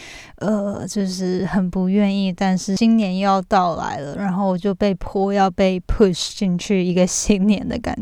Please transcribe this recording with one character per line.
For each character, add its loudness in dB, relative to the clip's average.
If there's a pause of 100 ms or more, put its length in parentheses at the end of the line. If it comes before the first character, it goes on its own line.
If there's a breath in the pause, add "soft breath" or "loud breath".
(360 loud breath)
呃， -4
就 -4
是 -2
很 0
不 0
愿 2
意， 0
但 0
是 -2
新 4
年 0
又 -2
要 2
到 2
来 -6
了， -8
然 -2
后 0
就 -2
被 2
迫 -2
要 2
被 0
push 0
进 0
去 0
一 0
个 4
新 0
年 2
的 -6
感 -6